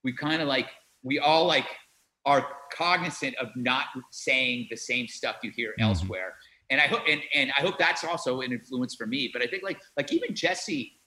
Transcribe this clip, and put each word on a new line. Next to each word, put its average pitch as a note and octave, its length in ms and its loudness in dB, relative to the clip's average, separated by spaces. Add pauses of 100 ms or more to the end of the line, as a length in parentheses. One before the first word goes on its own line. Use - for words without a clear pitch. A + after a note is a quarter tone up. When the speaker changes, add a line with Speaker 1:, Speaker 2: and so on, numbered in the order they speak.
Speaker 1:
we B2+ 120 -2
kinda, D#3 300 0
like, C3 220 2 (340)
we C3+ 160 0
all, D#3+ 300 6
like, D3 180 4 (600)
are C3+ 200 6 (260)
cognizant E3 680 0
of B2+ 180 -4
not B2+ 300 0 (260)
saying B2+ 580 0
the A2+ 80 -8
same B2 300 -2
stuff - 340 -4
you G#3 140 -6
hear A2+ 160 -4
Speaker 2:
Mm-hmm. A2+ 120 -4
Speaker 1:
elsewhere. F#2 520 0 (340)
And C3+ 100 2
I D3 60 6
hope, G#3+ 240 0
and, D3+ 100 2 (140)
and C3+ 240 2
I C#3+ 40 4
hope F#3 180 0
that's F3 240 2
also D#3 380 -2
an B2+ 100 -4
influence B2 420 -4
for A2+ 140 -8
me. B2+ 260 -2
But B2 80 -2
I B2 60 2
think, F#3 160 -4
like, F#3+ 160 -6 (180)
like, C#3+ 160 -2
even - 220 0
Jesse E3+ 720 -2